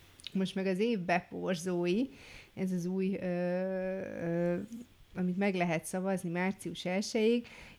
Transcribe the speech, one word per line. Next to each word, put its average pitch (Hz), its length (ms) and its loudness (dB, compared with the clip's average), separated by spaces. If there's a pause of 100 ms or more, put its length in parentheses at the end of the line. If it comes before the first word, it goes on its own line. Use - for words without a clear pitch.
(340)
most 190 220 0
meg 190 100 0
az 185 140 2
év 226 200 4
beporzói, 175 1040 0 (500)
ez 190 180 -2
az 175 140 -2
új, 190 360 0
ö, 185 40 -4 (960)
ö, 175 360 2 (580)
amit 180 220 0
meg 196 180 2
lehet 175 300 2
szavazni 185 440 -2
március 180 560 -2
elsejéig, 220 640 2 (320)